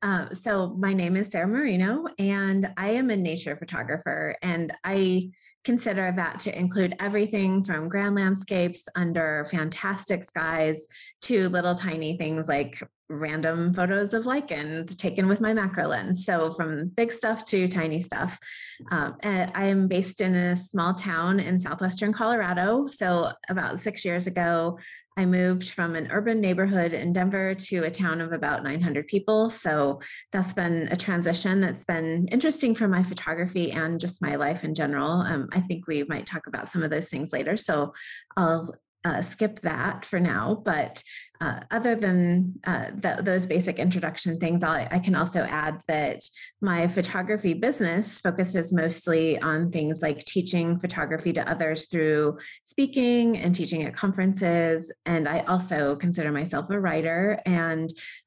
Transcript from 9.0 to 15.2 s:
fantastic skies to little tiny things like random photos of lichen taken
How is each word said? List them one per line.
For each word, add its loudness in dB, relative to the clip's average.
fantastic -2
skies -2
to 2
little 2
tiny -4
things -2
like 0
random 0
photos 0
of 0
lichen -4
taken 0